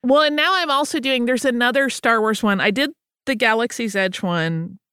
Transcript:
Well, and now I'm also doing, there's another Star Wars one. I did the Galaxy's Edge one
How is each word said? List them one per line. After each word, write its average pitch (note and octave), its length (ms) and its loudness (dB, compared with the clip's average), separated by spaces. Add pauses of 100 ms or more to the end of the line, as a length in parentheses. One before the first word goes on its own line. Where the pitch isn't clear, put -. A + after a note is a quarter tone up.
Well, C#4 200 4
and D4 120 0
now E4 200 2
I'm E4+ 160 0
also C#4+ 280 0
doing, B3+ 260 0
there's B3 200 0
another B3 420 2
Star A#3 340 0
Wars G#3+ 200 0
one. G3+ 180 2
I G#3 120 2
did C4+ 180 0 (380)
the C4+ 80 0
Galaxy's A3+ 600 0
Edge F#3+ 280 -2
one E3+ 560 -4 (140)